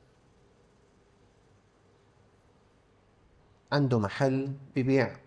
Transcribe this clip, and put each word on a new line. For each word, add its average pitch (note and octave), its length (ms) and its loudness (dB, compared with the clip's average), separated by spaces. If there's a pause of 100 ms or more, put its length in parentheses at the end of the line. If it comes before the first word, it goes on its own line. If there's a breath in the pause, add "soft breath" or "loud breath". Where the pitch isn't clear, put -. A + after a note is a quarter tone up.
(3750)
عنده C3+ 260 2
محل C3+ 540 -2 (240)
ببيع، C3 400 0 (100)